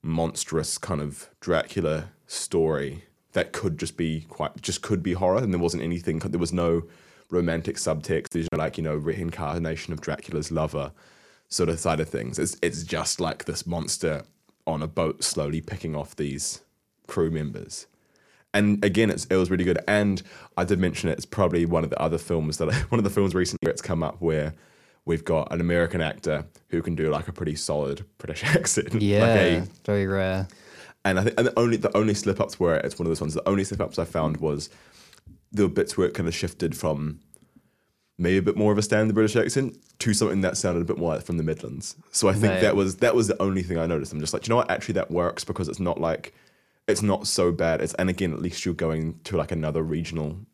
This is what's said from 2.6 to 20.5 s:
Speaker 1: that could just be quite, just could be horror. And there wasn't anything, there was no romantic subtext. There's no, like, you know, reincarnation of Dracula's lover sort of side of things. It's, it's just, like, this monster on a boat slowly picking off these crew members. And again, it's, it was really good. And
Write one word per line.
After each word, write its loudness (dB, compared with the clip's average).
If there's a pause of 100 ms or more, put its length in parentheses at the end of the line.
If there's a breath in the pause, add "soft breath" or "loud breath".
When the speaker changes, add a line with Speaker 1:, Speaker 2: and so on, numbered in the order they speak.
Speaker 1:
that 0
could -4
just -8
be -2
quite, -8
just -6
could -2
be 0
horror. 2
And 0
there 0
wasn't 0
anything, -2
there -4
was 0
no 2 (460 loud breath)
romantic 0
subtext. -2
There's -2
no, -2
like, -2
you -4
know, -2
reincarnation -4
of -8
Dracula's -6
lover -2 (560 soft breath)
sort 0
of -2
side 0
of -2
things. -6
It's, -2
it's -2
just, -4
like, -4
this -6
monster -2 (420)
on -2
a -4
boat -2
slowly -2
picking -6
off -8
these -4 (460)
crew 0
members. -6 (680 soft breath)
And 4
again, 6
it's, -2
it 2
was 4
really 2
good. 4
And 2 (360 loud breath)